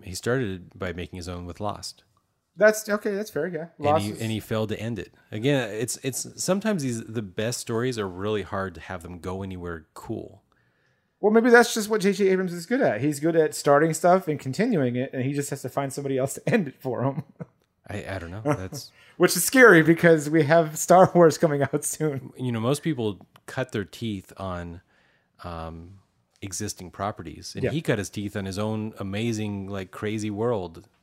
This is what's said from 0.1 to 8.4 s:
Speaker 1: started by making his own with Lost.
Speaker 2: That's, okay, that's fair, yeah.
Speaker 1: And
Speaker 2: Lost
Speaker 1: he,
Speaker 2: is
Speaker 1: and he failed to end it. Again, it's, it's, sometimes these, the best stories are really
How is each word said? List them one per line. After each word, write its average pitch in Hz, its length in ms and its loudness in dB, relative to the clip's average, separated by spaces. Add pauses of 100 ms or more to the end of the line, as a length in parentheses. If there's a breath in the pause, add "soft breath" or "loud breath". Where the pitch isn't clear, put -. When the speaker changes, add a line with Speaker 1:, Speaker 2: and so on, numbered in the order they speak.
Speaker 1:
started 110 640 -4
by 90 140 -4
making 87 240 -10
his 87 120 -10
own 87 160 -8
with 87 160 -12
Lost. 101 440 -8 (520)
Speaker 2:
That's, 214 320 4
okay, 208 260 -2
that's 208 160 -6
fair, 147 180 -4
yeah. 170 180 -8 (120)
Speaker 1:
And 143 80 -4
Speaker 2:
Lost 147 180 4
Speaker 1:
he, 107 80 -4
Speaker 2:
is - 80 -10
Speaker 1:
and 110 100 -2
he 110 100 -2
failed 110 300 -2
to 107 100 -6
end 113 180 -6
it. - 140 -12 (200)
Again, 120 380 0
it's, 113 320 -4
it's, - 400 -8
sometimes 196 400 0
these, 117 220 -4
the 110 180 -6
best 107 380 -4
stories 120 380 -2
are 98 100 -2
really 98 340 -2